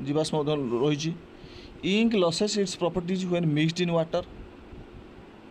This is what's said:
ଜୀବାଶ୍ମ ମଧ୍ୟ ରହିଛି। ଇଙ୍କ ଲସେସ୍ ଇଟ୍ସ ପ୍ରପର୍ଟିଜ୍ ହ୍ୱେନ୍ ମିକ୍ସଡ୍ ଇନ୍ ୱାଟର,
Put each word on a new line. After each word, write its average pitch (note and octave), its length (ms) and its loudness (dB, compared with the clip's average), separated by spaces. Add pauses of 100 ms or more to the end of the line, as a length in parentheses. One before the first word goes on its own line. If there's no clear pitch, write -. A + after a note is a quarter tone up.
ଜୀବାଶ୍ମ D3+ 340 0
ମଧ୍ୟ D3+ 160 2 (260)
ରହିଛି। D3+ 340 2 (720)
ଇଙ୍କ A3 300 4
ଲସେସ୍ G3 440 2
ଇଟ୍ସ G3 200 0
ପ୍ରପର୍ଟିଜ୍ F3 480 0
ହ୍ୱେନ୍ F3 200 2
ମିକ୍ସଡ୍ D#3 340 2
ଇନ୍ F3 120 2
ୱାଟର, E3+ 320 0 (1300)